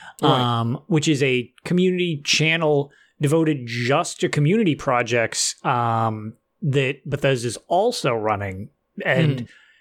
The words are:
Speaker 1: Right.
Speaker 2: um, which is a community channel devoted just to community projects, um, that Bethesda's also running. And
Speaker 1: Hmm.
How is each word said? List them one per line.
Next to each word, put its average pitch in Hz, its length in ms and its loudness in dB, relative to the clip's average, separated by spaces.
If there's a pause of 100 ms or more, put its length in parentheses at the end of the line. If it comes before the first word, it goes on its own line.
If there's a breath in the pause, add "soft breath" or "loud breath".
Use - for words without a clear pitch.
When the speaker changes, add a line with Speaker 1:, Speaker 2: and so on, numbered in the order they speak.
(220 loud breath)
Speaker 1:
Right. 135 180 4 (200)
Speaker 2:
um, 117 260 -2
which 156 220 0
is 139 140 2
a 127 300 0 (120)
community 180 600 0
channel 151 640 0 (300 soft breath)
devoted 151 460 0
just 120 540 -2
to 180 80 0
community 165 460 2
projects, 120 880 0
um, 113 680 -2 (280)
that 143 420 -2
Bethesda's 131 600 -2
also 185 480 0
running. 104 560 -4 (340)
And 143 360 2
Speaker 1:
Hmm. 113 60 -10 (340 soft breath)